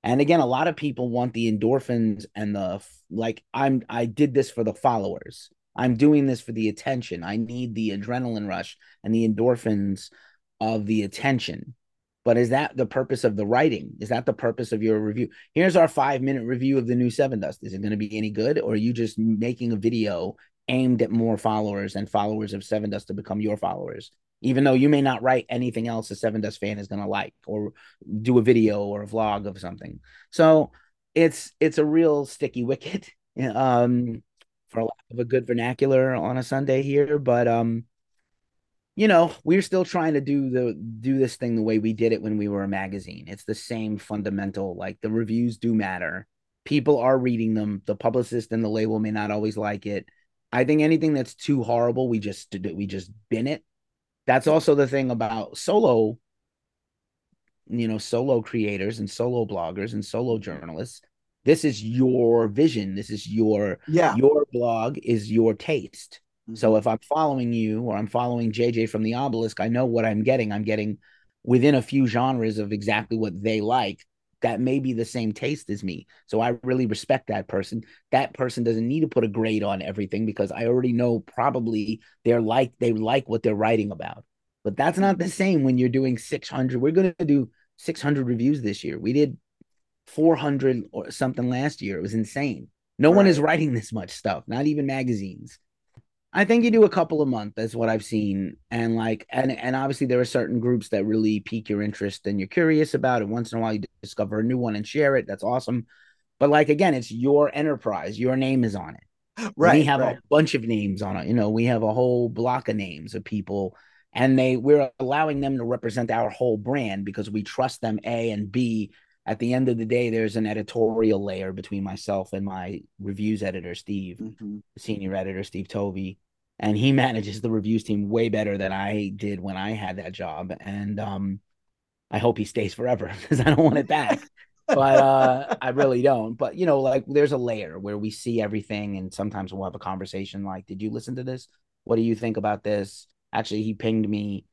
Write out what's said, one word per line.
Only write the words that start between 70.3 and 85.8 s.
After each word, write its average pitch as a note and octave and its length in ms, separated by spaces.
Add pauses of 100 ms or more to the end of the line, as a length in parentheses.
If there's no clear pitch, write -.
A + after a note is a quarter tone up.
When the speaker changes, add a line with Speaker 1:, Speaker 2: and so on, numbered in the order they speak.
Speaker 1:
I'm G#2 120
getting G#2+ 340 (460)
within B2 300
a C3 80
few C3+ 240
genres A#2 520
of G#2 140
exactly G#2+ 460
what G2 240
they A2 180
like. G#2+ 400 (400)
That A#2 200
may B2+ 180
be C3 140
the A2+ 120
same A2+ 280
taste C#3 360
as G2+ 140
me. F2+ 240 (200)
So A2 140
I A#2+ 220
really B2+ 240
respect A2+ 400
that G2+ 220
person. G2 340 (300)
That C3+ 220
person B2+ 300
doesn't A2+ 220
need C#3+ 140
to D#3 80
put A#2 160
a A2 40
grade G#2+ 360
on G2+ 180
everything G2+ 440
because G2+ 260
I A#2 140
already B2 260
know A#2+ 280
probably A2+ 800 (240)
they're A#2 160
like, A#2+ 380
they A#2+ 140
like A2 360
what A2+ 140
they're G#2+ 120
writing G#2+ 360
about. - 340 (400)
But G#2 120
that's D#3 220
not F#3+ 200
the F3 100
same F3+ 360
when C3 140
you're B2+ 100